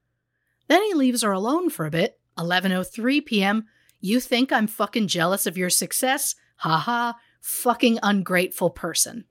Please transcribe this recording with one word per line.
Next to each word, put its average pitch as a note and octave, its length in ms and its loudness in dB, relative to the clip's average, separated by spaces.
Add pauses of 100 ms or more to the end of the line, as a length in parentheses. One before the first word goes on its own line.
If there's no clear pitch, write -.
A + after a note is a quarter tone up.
(680)
Then F4 140 6
he G#4+ 120 0
leaves B3+ 280 2
her G#3 100 2
alone C4+ 380 0
for D#3+ 160 -6
a D#3 40 -6
bit. E3 280 -2 (180)
Eleven F3+ 360 0
oh F#3 100 0
three A#3+ 380 -2
P A#3 220 0
M, G#3+ 240 0 (340)
"You A3 200 0
think B3 320 0
I'm A3+ 140 2
fucking G#3+ 420 -2
jealous F3+ 380 0
of F3 100 -4
your F3+ 140 -2
success? C4 640 -2 (220)
Ha D#3+ 220 2
ha, A#3 400 -2 (220)
fucking A3+ 640 2
ungrateful F#3 680 0
person." - 600 -4